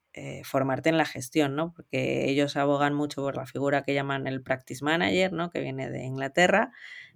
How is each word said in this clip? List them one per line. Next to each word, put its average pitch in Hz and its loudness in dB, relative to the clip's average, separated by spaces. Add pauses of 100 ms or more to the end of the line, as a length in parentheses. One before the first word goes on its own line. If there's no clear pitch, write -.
(140)
eh, 139 -12
formarte 131 0
en 165 2
la 151 4
gestión, 139 -2
¿no? 165 -2
Porque 135 -2
ellos 143 2
abogan 143 4
mucho 147 -2
por 139 -2
la 127 -6
figura 139 0
que 139 0
llaman 139 -2
el 131 -4
practice 131 -6
manager, 185 2
¿no? 170 -4
Que 156 -4
viene 135 -4
de 131 -6
Inglaterra, 175 2 (440)